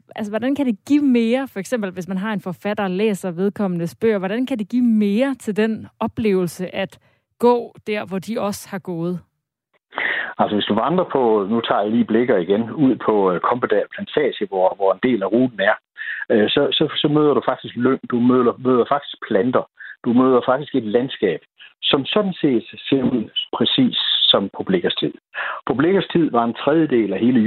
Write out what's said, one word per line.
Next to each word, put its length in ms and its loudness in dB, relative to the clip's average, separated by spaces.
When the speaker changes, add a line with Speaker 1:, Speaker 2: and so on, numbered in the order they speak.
Speaker 1:
altså, 160 -10
hvordan 240 -2
kan 100 -2
det 120 -2
give 160 2
mere, 440 2
for 120 -12
eksempel 320 -4
hvis 160 -10
man 100 -4
har 160 -6
en 80 -6
forfatter 420 -6
og 60 -2
læser 420 -2
vedkommendes 640 -4
bøger, 220 0
hvordan 280 -4
kan 140 -4
det 100 -6
give 140 0
mere 520 2
til 220 -8
den 300 -2
oplevelse 760 -2
at 240 -8
gå 360 2
der, 180 -4
hvor 140 -6
de 200 -6
også 300 -4
har 100 -8
gået? 400 -6
Speaker 2:
Altså, 180 0
hvis 100 -2
du 80 -2
vandrer 380 0
på, 380 2
nu 120 0
tager 200 0
jeg 100 -2
lige 140 2
blikker 320 2
igen, 340 0
ud 240 2
på, 360 2
øh, 80 0
Kompedal 560 0
Plantage, 520 -2
hvor, 280 0
hvor 180 2
en 100 -18
del 200 2
af 80 -2
ruten 280 2
er, 160 2
øh, 180 4
så, 120 2
så, 120 2
så 120 0
møder 260 4
du 120 0
faktisk 300 -4
lyng, 240 0
du 80 2
møder, 380 4
møder 320 2
faktisk 280 -4
planter, 360 2
du 80 0
møder 320 4
faktisk 300 0
et 80 0
landskab, 560 -2
som 240 0
sådan 280 0
set 320 0
ser 140 2
ud 260 -2
præcis 400 2
som 240 0
på 60 -6
Blikkers 320 0
tid. 180 -4
På 60 4
Blikkers 400 2
tid 180 4
var 120 2
en 180 -4
tredjedel 520 2
af 60 -4
hele 280 4